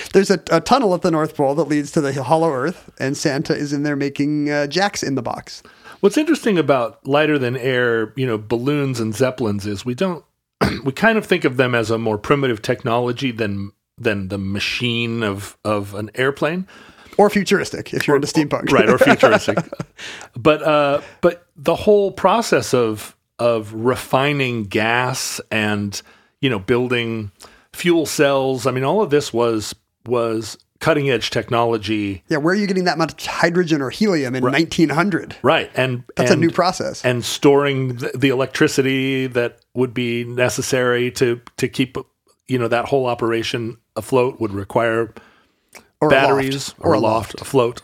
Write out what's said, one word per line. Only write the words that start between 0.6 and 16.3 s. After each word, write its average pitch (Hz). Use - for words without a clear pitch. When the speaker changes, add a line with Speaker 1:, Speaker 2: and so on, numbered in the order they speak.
Speaker 1:
tunnel 226
at 170
the 180
North 156
Pole 139
that 156
leads 147
to -
the 135
hollow 160
Earth, 135
and 135
Santa 156
is 147
in 143
there 147
making, 143
uh, 147
Jacks 180
in 139
the 127
Box. -
Speaker 2:
What's 196
interesting 294
about 131
lighter 147
than 127
air, 120
you 131
know, 113
balloons 123
and 110
zeppelins 104
is 101
we 123
don't, 175
<clears throat> -
we 131
kind 220
of -
think 175
of 127
them 123
as 113
a 113
more 110
primitive 131
technology 123
than, 101
than 101
the 101
machine 117
of, 101
of 104
an 107
airplane. 151